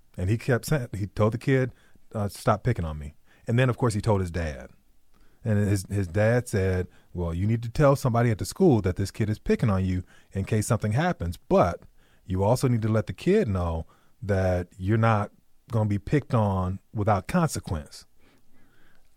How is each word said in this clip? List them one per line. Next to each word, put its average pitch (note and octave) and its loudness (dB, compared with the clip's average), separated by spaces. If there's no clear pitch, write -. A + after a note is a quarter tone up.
And F2+ -2
he A#2 2
kept A2+ -2
saying, C#3 -2
he G2 -4
told G#2+ 2
the A#2 -6
kid, C3 0
uh, G#2 -4
"Stop - -2
picking A2 -2
on D2+ -6
me." D2 -12
And A2+ 2
then, C3 4
of A#2 -2
course, A#2 0
he G#2 -2
told G2+ 2
his F2 -4
dad. D#2+ -6
And G#2 2
his, F#2+ 0
his G2 -2
dad G#2+ 2
said, F#2 0
"Well, F2 -4
you F#2 -2
need A2+ 0
to A#2+ -8
tell C#3 4
somebody A#2+ 2
at A2 0
the A2+ -6
school C#3+ 4
that F#2 0
this G2 -4
kid G#2 -2
is G#2+ -4
picking G#3+ 0
on F#2+ 2
you F#2 0
in F#2+ -2
case F#2 0
something G#2+ -2
happens. C#3 -2
But C3 2
you F#2+ -2
also B2 2
need A#2+ 2
to A2 0
let A2 0
the - -10
kid F#3+ 0
know F2 -2
that F#2 0
you're F#2+ 0
not A2 2
gonna G#2+ 0
be G2+ 0
picked - -2
on F#2+ 0
without G2+ 0
consequence." - -4